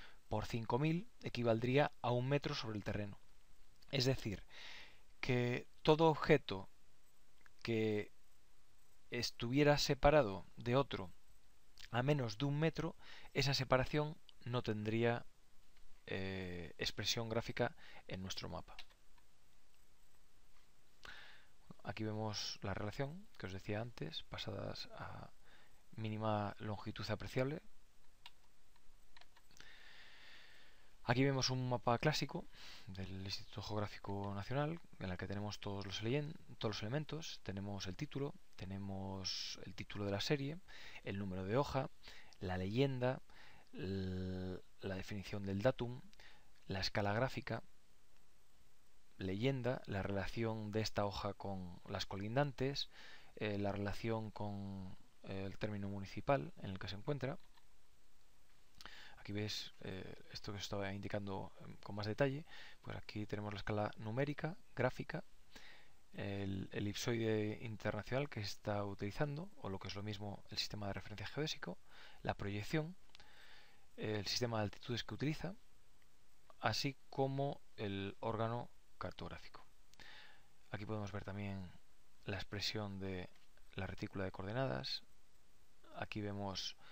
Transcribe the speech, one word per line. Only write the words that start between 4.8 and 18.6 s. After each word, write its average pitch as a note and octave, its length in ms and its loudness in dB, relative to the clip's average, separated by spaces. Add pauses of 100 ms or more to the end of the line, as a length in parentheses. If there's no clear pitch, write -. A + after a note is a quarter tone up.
que B2 440 4 (160)
todo D#3+ 280 10
objeto C#3 580 6 (960)
que A2 480 4 (1000)
estuviera C3+ 640 8
separado C#3 680 8 (120)
de A#2+ 180 4
otro B2 340 4 (800)
a A#2+ 120 4
menos C3 340 6
de C#3+ 80 2
un C#3+ 140 2
metro, D#3 380 2 (360)
esa C#3 200 6
separación C3+ 640 6 (260)
no A#2+ 180 2
tendría, A2+ 640 4 (840)
eh, F#2+ 680 -2
expresión - 520 0
gráfica A#2 460 2 (320)
en F#2+ 140 -4
nuestro F#2+ 280 -4
mapa. - 260 -6 (3000)